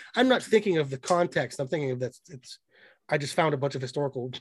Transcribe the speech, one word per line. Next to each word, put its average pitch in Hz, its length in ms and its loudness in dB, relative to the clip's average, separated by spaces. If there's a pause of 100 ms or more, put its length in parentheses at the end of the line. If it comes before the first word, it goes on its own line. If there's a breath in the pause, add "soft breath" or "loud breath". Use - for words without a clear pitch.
(160 loud breath)
I'm 247 120 4
not 240 160 4
thinking 208 340 4
of 143 120 0
the 135 80 -6
context. 170 600 0
I'm 139 80 -2
thinking 147 240 -2
of 123 100 -4
that 120 140 -6 (140)
it's, - 300 -18 (500 soft breath)
I 151 80 2
just 143 180 -4
found 156 180 4
a 139 40 -2
bunch 139 180 -4
of 127 60 -4
historical 131 600 -6